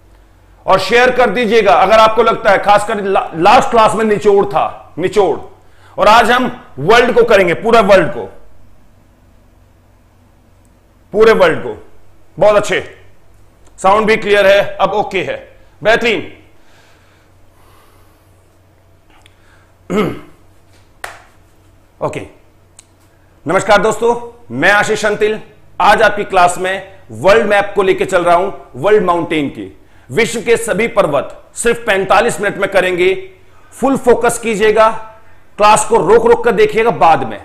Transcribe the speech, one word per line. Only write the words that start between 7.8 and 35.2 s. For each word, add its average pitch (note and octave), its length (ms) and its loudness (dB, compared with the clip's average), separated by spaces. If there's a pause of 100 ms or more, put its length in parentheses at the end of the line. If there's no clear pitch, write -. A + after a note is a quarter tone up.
world F#3+ 260 4
को, A2+ 160 -10 (3000)
पूरे A3 200 4
world E3+ 260 2
को। A2+ 180 -10 (600)
बहुत G#3 180 4
अच्छे, F3 240 -2 (1000)
Sound G3+ 280 0
भी A3 100 2
clear G3+ 300 0
है, G3 300 0
अब - 160 -2
ओके G3+ 300 -4
है, G#2+ 140 -8 (460)
बेहतरीन। A3+ 500 -2 (3500)
<clears throat> F3+ 320 -4 (1800)
ओके, C#3+ 200 -8 (1300)
नमस्कार F#3+ 360 0
दोस्तों, A#3 320 -2 (380)
मैं D3 200 0
आशीष G#3 320 -2
अंतिल। G#3+ 340 -2 (400)
आज G#3 240 2
आपकी G#3 220 0
class F3+ 340 0
में F#3+ 360 -8 (180)
world F#3+ 340 2
map G3+ 300 0
को G3 60 2
लेकर F#3+ 220 0
चल F3 200 -2
रहा F3 120 4
हूं, F#3+ 140 -2 (260)
world G3 280 0
mountain E3 440 -2
की। G#2 280 -14 (320)
विश्व A3 340 -4
के A#3 140 0
सभी G#3+ 320 -4
पर्वत D3 480 -2 (180)
सिर्फ A#3 320 -4
पैंतालीस G3 540 0
मिनट G3 160 -6
में F#3+ 140 -4
करेंगे। F#3 440 0 (580)
Full C4+ 240 -2
focus A#3 420 0
कीजिएगा, A3 500 0 (720)